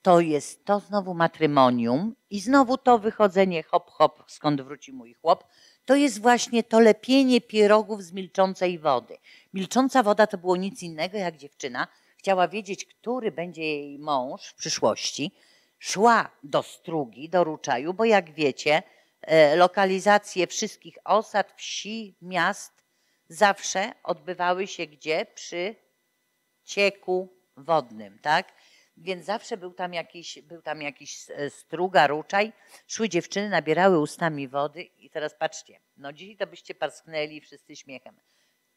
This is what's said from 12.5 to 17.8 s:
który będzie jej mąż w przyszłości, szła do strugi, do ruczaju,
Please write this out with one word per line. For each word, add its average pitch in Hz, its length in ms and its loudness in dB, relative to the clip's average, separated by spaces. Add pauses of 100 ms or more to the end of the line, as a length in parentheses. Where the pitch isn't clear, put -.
który 226 460 -8
będzie 160 320 -10
jej 143 360 -8
mąż 147 480 -6
w - 80 -20
przyszłości, 127 760 -4 (480)
szła 214 500 2 (140)
do 147 200 -4
strugi, 147 680 -10
do 180 140 2
ruczaju, 151 500 -6